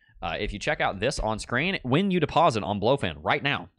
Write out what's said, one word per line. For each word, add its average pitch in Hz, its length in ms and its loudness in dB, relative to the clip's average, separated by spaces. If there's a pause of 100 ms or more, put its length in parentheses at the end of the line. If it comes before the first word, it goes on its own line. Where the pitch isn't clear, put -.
(220)
Uh, 82 180 -4
if 104 140 -4
you 101 40 -6
check 151 220 -2
out 98 200 -2
this 127 180 -2
on 110 200 -2
screen, 156 440 -2
when 160 280 2
you 180 80 2
deposit 147 440 4
on 98 180 -2
Blowfin 101 420 2
right 110 200 0
now, 113 260 -2 (100)